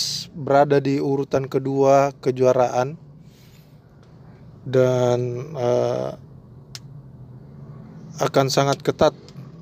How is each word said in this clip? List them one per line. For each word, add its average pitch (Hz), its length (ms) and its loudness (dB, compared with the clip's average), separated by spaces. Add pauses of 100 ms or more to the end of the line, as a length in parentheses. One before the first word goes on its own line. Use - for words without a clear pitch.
(320)
berada 143 480 2
di 139 160 -2
urutan 139 480 -2
kedua 135 800 2
kejuaraan 127 720 0 (1700)
dan, 123 800 0 (160)
eh, 123 520 -2 (2000)
akan 135 240 2
sangat 139 320 0
ketat - 320 2 (500)